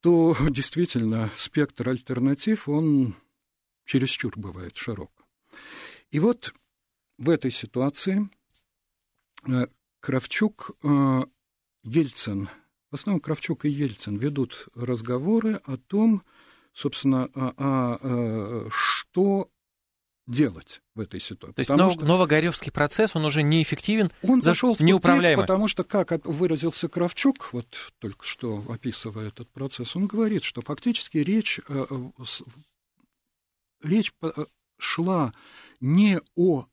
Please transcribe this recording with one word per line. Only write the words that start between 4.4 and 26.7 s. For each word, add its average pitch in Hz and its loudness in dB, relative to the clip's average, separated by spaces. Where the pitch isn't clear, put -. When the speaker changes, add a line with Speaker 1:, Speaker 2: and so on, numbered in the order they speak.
Speaker 1:
широк. 101 -10
И 143 -2
вот 233 0
в 120 -2
этой 147 2
ситуации, 143 -2
э, 127 0
Кравчук, - -4
э, 139 2
Ельцин, 113 -2
в - -18
основном 185 -2
Кравчук - -6
и 151 2
Ельцин 131 -4
ведут 135 -4
разговоры 127 -2
о 135 -8
том, 208 2
собственно, 135 -2
а, 131 -4
а, 131 0
э, 113 -4
что - 0
делать 120 -2
в 110 -10
этой 95 -10
ситуации. - -14
Speaker 2:
То - -6
есть 127 -2
Speaker 1:
Потому 175 6
Speaker 2:
нов-, 175 4
Speaker 1:
что 160 -8
Speaker 2:
новогарёвский 160 2
процесс, 147 0
он 160 0
уже 151 2
неэффективен, 165 2
Speaker 1:
он 247 6
Speaker 2:
за-, 165 4
Speaker 1:
зашёл 240 4
в - -8
тупик, 156 8
Speaker 2:
неуправляемый. 185 6
Speaker 1:
потому 190 2
что, 185 -2
как 190 0
оп-, 165 -4
выразился 156 -2